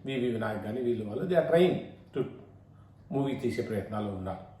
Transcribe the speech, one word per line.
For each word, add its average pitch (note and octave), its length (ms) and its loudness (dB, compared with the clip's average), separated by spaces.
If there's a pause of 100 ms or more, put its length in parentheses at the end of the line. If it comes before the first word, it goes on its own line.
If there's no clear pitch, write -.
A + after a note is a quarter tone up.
వివి B2 260 0
వినాయక్ A2 340 -2
కానీ A2+ 160 -4
వీళ్ళు A2+ 260 0
వాళ్ళు F#2+ 180 -4
they F3 120 2
are D#3 160 4
trying F3 240 8 (400)
to B2+ 80 0 (880)
మూవీ C#3 240 2
తీసే A#2 260 0
ప్రయత్నాలు G#2 480 -2
ఉన్నారు. F#2 280 -6 (220)